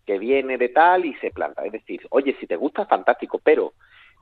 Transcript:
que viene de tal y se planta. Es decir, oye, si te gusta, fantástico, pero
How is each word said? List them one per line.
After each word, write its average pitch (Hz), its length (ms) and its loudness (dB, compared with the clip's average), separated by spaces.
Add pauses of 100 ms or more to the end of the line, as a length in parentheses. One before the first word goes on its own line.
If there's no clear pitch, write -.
que 101 140 -2
viene 131 400 -2
de 123 100 0
tal 175 380 4
y 131 80 -6
se - 160 -8
planta. 73 340 -8
Es 101 80 -8
decir, - 380 -12
oye, 139 280 0
si - 80 -12
te - 100 -6
gusta, 147 280 -4
fantástico, - 580 0
pero 151 300 2 (500)